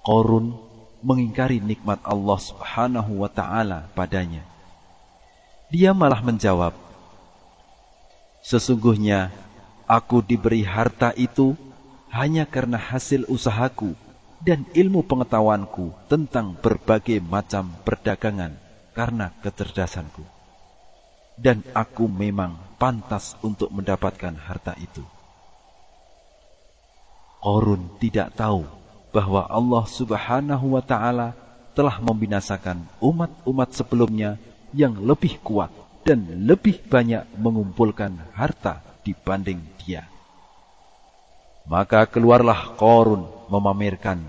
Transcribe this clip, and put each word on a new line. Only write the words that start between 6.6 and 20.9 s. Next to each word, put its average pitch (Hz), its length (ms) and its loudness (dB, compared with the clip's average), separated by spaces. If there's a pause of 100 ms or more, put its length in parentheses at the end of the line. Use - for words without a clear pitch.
"Sesungguhnya 107 880 2 (560)
aku 117 400 4
diberi 113 400 2
harta 113 560 -2
itu 135 320 2 (560)
hanya 147 400 -2
karena 120 320 -4
hasil 131 480 -4
usahaku 117 640 -2 (480)
dan 160 320 0
ilmu 190 320 4
pengetahuanku 107 880 0 (160)
tentang 123 480 -2
berbagai 110 640 0
macam 92 480 -4 (160)
perdagangan 98 720 -4 (400)
karena 113 480 -4
kecerdasanku. 87 800 -6 (1120)